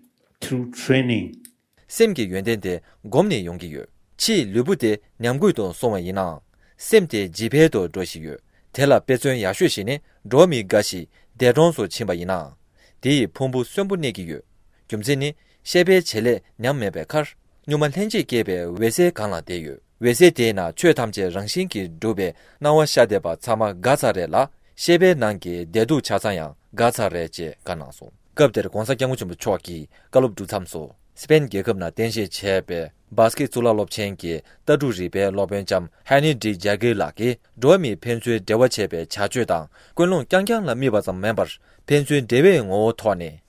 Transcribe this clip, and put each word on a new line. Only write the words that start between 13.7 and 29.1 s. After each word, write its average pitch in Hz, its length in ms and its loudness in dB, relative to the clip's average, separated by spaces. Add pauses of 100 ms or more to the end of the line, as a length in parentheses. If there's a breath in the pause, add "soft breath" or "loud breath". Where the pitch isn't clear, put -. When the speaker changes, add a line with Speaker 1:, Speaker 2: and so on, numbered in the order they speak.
Speaker 2:
내기요. 92 420 -6 (500)
금세니 135 440 -2 (300)
셰베 180 380 4
첼레 110 400 0 (160)
냠메베 110 480 -4
칼. 151 200 -2 (400)
뉴만 147 300 0
헨지 202 280 -2
게베 98 420 -2 (120)
외세 117 340 2
강라 104 280 -4
대요. 80 380 -10 (220)
외세 123 320 6
대나 101 420 0
최탐제 110 560 0
랑신기 104 640 -6 (100)
루베 98 320 -2 (260 soft breath)
나와 151 260 4
샤데바 98 520 2
차마 110 420 -2
가사레라. 107 680 0 (260)
셰베 175 380 4
난기 90 580 -4
대두 117 300 2
차상야 92 540 -2 (200)
가사레제 87 880 -2
가나소. 78 480 -12 (220)
급데르 110 360 2
공사 110 260 -2
경우 127 200 -2